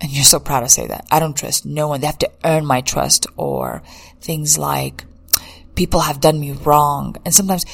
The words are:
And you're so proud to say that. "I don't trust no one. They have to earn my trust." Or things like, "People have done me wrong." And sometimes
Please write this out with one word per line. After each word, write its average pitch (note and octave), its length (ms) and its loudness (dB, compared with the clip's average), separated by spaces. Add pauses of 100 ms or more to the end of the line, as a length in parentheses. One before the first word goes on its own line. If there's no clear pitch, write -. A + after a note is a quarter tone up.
And C#3+ 100 -6
you're C#3 120 0
so C#3+ 160 4
proud C3+ 220 -2
to B2+ 80 -2
say - 180 2
that. - 240 -8
"I D#3 80 6
don't D#3 160 0
trust - 300 -4
no D3+ 220 -4
one. C#3+ 140 -4
They D3 60 0
have D3+ 120 -6
to - 120 -2 (140)
earn D#3 200 2
my C3 160 2
trust." - 540 0
Or C2 480 -4 (380)
things D3+ 360 -2
like, C#3 480 -4 (680)
"People F3 260 2
have C#3+ 200 -2
done D#3 180 6
me C#3+ 120 -6
wrong." C#3+ 760 2
And F3 100 2
sometimes F#3+ 380 2